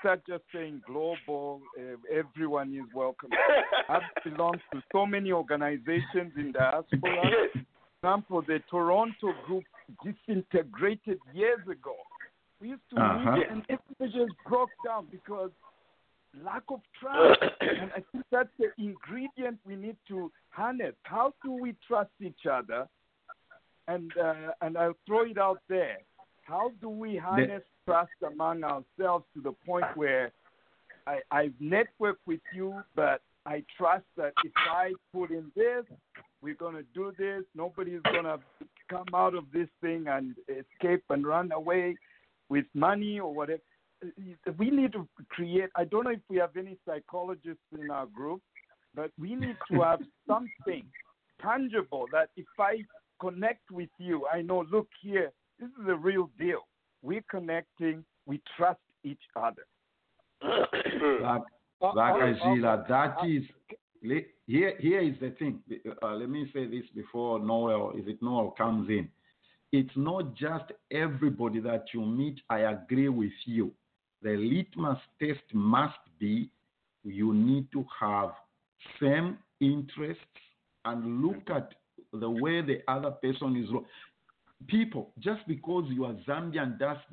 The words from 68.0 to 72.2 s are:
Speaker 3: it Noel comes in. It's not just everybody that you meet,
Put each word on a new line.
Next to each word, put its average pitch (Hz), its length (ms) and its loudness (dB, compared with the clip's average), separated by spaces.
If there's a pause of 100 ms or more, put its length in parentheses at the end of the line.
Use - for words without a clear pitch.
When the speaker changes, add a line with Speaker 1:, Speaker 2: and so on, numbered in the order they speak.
Speaker 3:
it 107 160 -8
Noel 117 340 0
comes 110 320 0
in. 107 200 0 (640)
It's 135 240 2
not 151 380 -2
just 156 360 -6 (220)
everybody 139 680 0
that 113 320 -2
you 117 120 -4
meet, 135 360 0 (100)